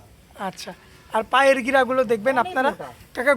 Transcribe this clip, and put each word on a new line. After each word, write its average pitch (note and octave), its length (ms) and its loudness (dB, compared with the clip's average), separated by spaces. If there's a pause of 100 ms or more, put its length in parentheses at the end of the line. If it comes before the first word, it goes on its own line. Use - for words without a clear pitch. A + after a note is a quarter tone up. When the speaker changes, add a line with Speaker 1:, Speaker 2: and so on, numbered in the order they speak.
(480)
Speaker 1:
আচ্ছা, - 240 -14 (420)
আর A3 180 0
পায়ের C4+ 340 4
গিরাগুলো C4 380 0
দেখবেন A#3 340 -2
Speaker 2:
অনেক A3+ 80 2
Speaker 1:
আপনারা। C4+ 240 -2
Speaker 2:
মোটা। D3+ 200 -10 (260)
Speaker 1:
কাকা, C4+ 220 2